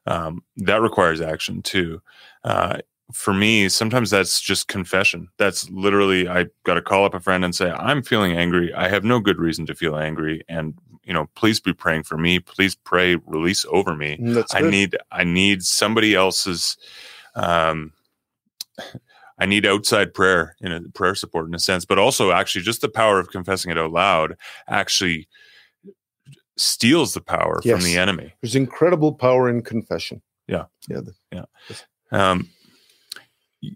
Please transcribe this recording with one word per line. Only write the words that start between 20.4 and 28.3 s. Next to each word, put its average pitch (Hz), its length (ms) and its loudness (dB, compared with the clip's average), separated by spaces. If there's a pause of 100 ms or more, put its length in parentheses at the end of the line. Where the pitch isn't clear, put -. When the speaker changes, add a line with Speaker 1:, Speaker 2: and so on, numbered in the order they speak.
Speaker 1:
in 90 120 -6
a 82 80 -6 (100)
prayer 92 240 -2
support 82 340 -6
in 85 60 -8
a 87 40 -8
sense, 90 280 -2
but 95 120 2
also 104 340 2
actually 92 300 0
just 113 200 -4
the 147 60 -2
power 107 300 4
of 90 120 -4
confessing 92 400 -4
it 82 80 -2
out 80 140 -2
loud 85 440 2 (320)
actually 92 600 -2 (1300)
steals 127 580 2
the 87 60 -8
power 82 420 -2
from 120 80 0
Speaker 2:
Yes. 90 140 2
Speaker 1:
the 87 120 0
enemy." 87 460 0